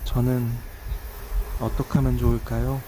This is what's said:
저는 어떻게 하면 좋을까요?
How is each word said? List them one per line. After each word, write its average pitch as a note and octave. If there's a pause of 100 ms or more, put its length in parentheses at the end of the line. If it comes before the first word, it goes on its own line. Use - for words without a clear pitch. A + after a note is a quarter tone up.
저는 B2 (1080)
어떻게 A#2
하면 C3
좋을까요? A#2+